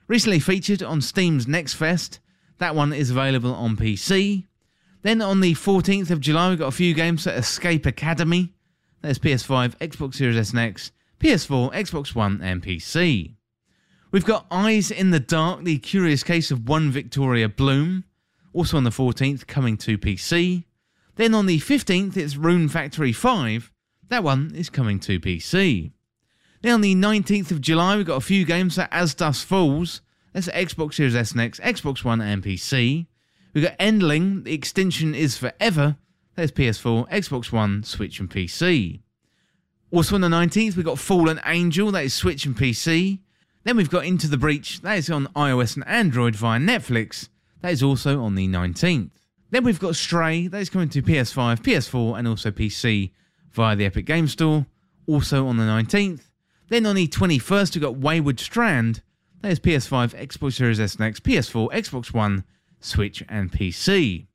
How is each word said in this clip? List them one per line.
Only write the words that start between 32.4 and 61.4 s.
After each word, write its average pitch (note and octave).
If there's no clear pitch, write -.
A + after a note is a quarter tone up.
P F#2+
C. C3+
We've D3+
got F3
Endling, F#3+
The C3+
Extinction D#3
Is C#3
Forever. D3+
That's D#3+
P C3+
S A2
four, A#2
Xbox D3+
One, G#2
Switch, -
and F#2
P F#2+
C. C3
Also F3
on G3
the F3+
nineteenth, F3
we've F3
got C#3
Fallen D#3+
Angel. F3
That E3+
is C3
Switch D#3+
and C3+
P B2+
C. F3+
Then A#3+
we've F#3
got E3+
Into E3+
the C#3+
Breach. D3
That G3
is C#3+
on C#3+
I C#3+
O B2+
S A#2
and -
Android B2+
via A2+
Netflix. C3+
That F3+
is B2+
also C#3
on G#2
the F#2+
nineteenth. F#2
Then B3
we've A3+
got E3+
Stray. E3
That F#3+
is G3
coming F3
to C#3+
P D#3+
S B2
five, A#2+
P A3+
S C#3+
four, A#2
and A#2+
also A2
P A2
C G#2
via A2
the G2+
Epic F#2+
Game D#3+
Store. D3+
Also C#3
on B2
the A2
nineteenth. C#3+
Then A3+
on G3+
the F3
twenty-first, F#3
we've D#3+
got C3+
Wayward C#3+
Strand. C3+
That G3
is D#3
P F3
S C3+
five, A#2+
Xbox C3+
Series A#2
S G2+
and G#2+
X, A2
P C4
S B2